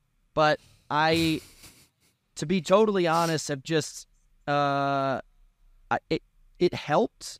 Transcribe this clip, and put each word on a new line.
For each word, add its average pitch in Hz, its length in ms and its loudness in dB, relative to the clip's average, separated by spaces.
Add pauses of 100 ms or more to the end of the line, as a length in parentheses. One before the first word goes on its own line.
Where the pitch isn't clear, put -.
(340)
But 151 260 2 (300)
I, 160 500 2 (960)
to 156 100 -6
be 180 160 0
totally 196 440 4
honest, 165 420 0
have 139 140 -6
just, - 440 -4 (420)
uh, 139 720 0 (680)
I, - 80 0 (120)
it, 160 120 -2 (360)
it 175 160 2
helped - 640 -4